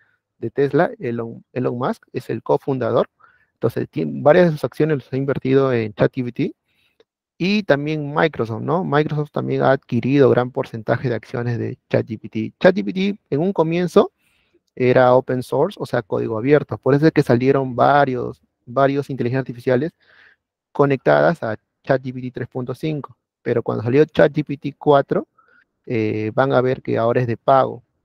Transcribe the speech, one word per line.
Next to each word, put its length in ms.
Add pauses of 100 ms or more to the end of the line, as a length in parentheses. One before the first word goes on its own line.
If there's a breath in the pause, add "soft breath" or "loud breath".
(380)
de 120
Tesla, 500
Elon, 420 (100)
Elon 240
Musk, 360
es 180
el 140
cofundador. 640 (460 soft breath)
Entonces, 360
tien-, 320
varias 240
de 60
sus 120
acciones 320
las 160
ha 60
invertido 520
en 220
chat 180
G 140
P 80
T. 220 (840)
Y 280
también 500
Microsoft, 480
¿no? 220
Microsoft 480
también 280
ha 120
adquirido 580
gran 200
porcentaje 600
de 40
acciones 440
de 180 (140)
chat 160
G 120
P 120
T. 280
chat 160
G 80
P 120
T 240 (100)
en 120
un 120
comienzo 600 (640)
era 400
open 280
source, 360
o 60
sea, 160
código 380
abierto. 400
Por 160
eso 120
es 60
que 100
salieron 540
varios, 640 (240)
varios 460
inteligencias 320
artificiales 500 (800 soft breath)
conectadas 720
a 160 (240)
chat 180
G 140
P 80
T 80
tres 180
punto 260
cinco. 400 (280)
Pero 200
cuando 220
salió 220
chat 260
G 100
P 140
T 220
cuatro, 500 (560 soft breath)
eh, 500
van 200
a 80
ver 180
que 160
ahora 240
es 60
de 100
pago. 460 (220)